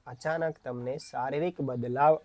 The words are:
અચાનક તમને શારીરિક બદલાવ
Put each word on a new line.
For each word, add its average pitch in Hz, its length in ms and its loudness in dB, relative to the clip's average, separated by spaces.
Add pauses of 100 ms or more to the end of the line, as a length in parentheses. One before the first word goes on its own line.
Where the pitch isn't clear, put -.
અચાનક 156 560 -2
તમને 123 340 -6
શારીરિક 143 640 -4
બદલાવ 131 640 4